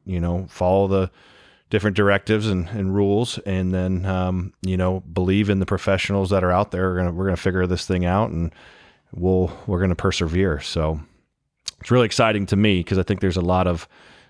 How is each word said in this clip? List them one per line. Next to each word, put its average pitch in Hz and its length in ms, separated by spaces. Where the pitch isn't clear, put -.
you 92 160
know, 87 300
follow 95 380
the 95 220
different 101 260
directives 104 500
and, 90 220
and 95 260
rules, 101 520
and 92 260
then, 92 320
um, 92 560
you 92 160
know, 92 240
believe 95 480
in 98 100
the 95 80
professionals 98 640
that 95 140
are 90 80
out 98 180
there. 92 200
We're 90 80
gonna, 87 140
we're 90 120
gonna 95 140
figure 92 280
this 90 200
thing 90 180
out, 95 260
and 82 240
we'll, 92 380
we're 92 140
gonna 92 160
persevere. 87 640
So 78 400
it's - 100
really 123 160
exciting 104 400
to 101 100
me 98 280
'cause 95 140
I 90 40
think 95 180
there's 92 180
a - 40
lot 90 240
of, 87 220